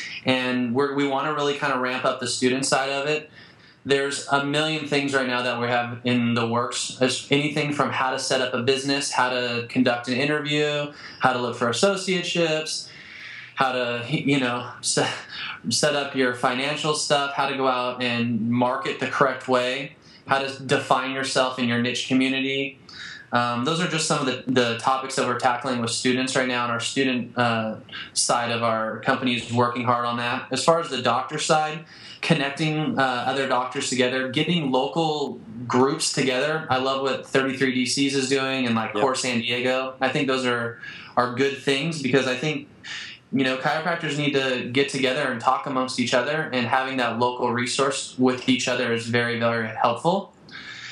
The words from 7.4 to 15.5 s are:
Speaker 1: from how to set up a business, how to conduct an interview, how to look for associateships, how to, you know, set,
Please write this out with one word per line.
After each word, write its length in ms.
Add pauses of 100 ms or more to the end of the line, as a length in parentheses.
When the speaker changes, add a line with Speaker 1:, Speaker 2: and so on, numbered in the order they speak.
Speaker 1:
from 200
how 200
to 80
set 220
up 120
a 80
business, 520
how 160
to 400
conduct 400
an 60
interview, 760 (300)
how 100
to 80
look 160
for 140
associateships, 1200 (680)
how 160
to, 380
you 320
know, 280 (120)
set, 280 (600)